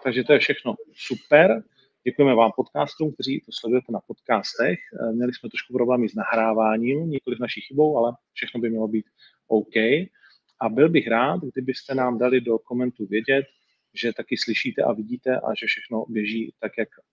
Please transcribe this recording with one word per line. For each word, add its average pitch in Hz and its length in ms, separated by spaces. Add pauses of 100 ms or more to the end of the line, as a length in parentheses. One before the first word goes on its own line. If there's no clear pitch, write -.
Takže 123 200
to 151 80
je 135 60
všechno - 360 (180)
super. 190 720 (420)
Děkujeme 131 300
vám 110 220
podcastům, 147 560
kteří - 280
to - 120
sledujete 123 400
na 110 140
podcastech. 117 720 (220)
Eh, 113 120
měli 123 200
jsme 120 160
trošku - 240
problémy 120 360
s - 60
nahráváním, 113 960
nikoliv 131 280
naší 117 220
chybou, 147 360
ale 117 160 (200)
všechno - 280
by 117 100
mělo 110 180
být 110 180 (420)
OK. 110 280 (840)
A 113 80
byl 131 200
bych 160 200
rád, 131 320 (120)
kdybyste 131 420
nám 127 240
dali 127 220
do 117 180
komentu 123 480
vědět, 120 380 (500)
že 117 180
taky - 240
slyšíte - 460
a 120 100
vidíte 120 440
a - 240
že 117 60
všechno - 420
běží 113 520
tak, 110 180
jak 110 100 (240)